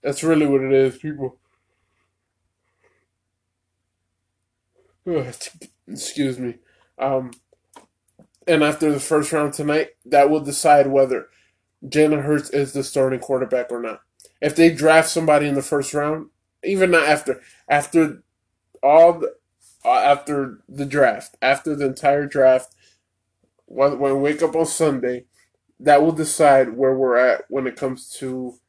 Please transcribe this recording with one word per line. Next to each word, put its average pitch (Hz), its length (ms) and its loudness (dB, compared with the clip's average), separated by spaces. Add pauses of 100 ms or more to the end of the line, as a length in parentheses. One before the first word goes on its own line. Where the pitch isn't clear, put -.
That's 139 200 -6
really 156 220 2
what 139 160 2
it 135 100 -2
is, 135 280 2
people. 143 400 -12 (3750)
<sighs> - 800 -10
Excuse 131 500 -6
me. 123 200 -10 (420)
Um, 131 320 -4 (1160)
and 156 160 2
after 151 280 0
the 143 80 -4
first 151 320 -2
round 147 220 -2
tonight, 151 380 -4 (140)
that 143 240 2
will 151 120 0
decide 143 440 2
whether 135 440 -2 (540)
Jalen 147 420 0
Hurts 147 260 -4
is 139 220 -4
the 139 100 -6
starting 131 360 -2
quarterback 127 520 -4
or 120 100 -8
not. 110 200 -12 (400)
If 147 160 -2
they 165 160 6
draft 156 340 4
somebody 151 400 0
in 139 80 -2
the 135 60 -2
first 143 320 -6
round, 151 340 -6 (380)
even 190 260 2
not 160 160 4
after, 147 340 -2 (280)
after 147 540 0 (580)
all 165 320 6
the, 165 220 -8 (500)
uh, 120 40 0
after 139 800 0
the 139 180 -10
draft, 135 560 -2
after 139 360 -2
the 143 80 -4
entire 143 400 0
draft, 131 500 2 (920)
when, 135 320 -2
when 139 160 0
we 135 40 -2
wake 151 240 -2
up 156 100 -2
on 160 120 0
Sunday, 123 600 -4 (520)
that 143 220 4
will 160 100 2
decide 143 640 2
where 135 180 0
we're 131 220 0
at 123 320 2
when 131 200 -6
it 120 100 -10
comes 131 320 -10 (100)
to 127 360 -10 (140)